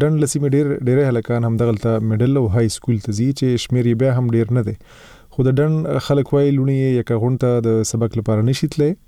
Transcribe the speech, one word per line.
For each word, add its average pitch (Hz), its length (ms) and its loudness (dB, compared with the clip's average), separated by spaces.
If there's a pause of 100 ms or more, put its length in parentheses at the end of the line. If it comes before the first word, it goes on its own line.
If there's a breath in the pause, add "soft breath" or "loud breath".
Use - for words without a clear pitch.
ډنډ 156 220 2
له 143 80 2
سیمې 143 240 -2
ډېر، 147 100 2 (220)
ډېری 131 220 2
هلکان 120 400 0
همدغلته 113 420 0 (180)
میډل 123 320 2
او - 20 2 (120)
های 113 200 2
سکول 120 300 -2
ته 113 140 -4
ځي 123 100 2 (100)
چې 123 260 0
شمیر 123 200 0
یې 120 160 2
بیا 135 160 2
هم 127 80 0 (100)
ډېر 113 120 2 (100)
نه 123 100 2
دی. 113 80 -4 (580 loud breath)
خو 127 140 0
د 131 120 2
ډنډ 151 480 0
خلک 143 260 0
وایي 143 240 2
لوڼې 135 260 0
یې 131 60 2 (100)
یکه 120 240 -2
غونډ 127 200 0
ته 123 60 2 (180)
د 113 140 2 (100)
سبق 113 300 -2
لپاره 110 300 0
نشي 143 240 -2
تللی. 147 160 2 (160)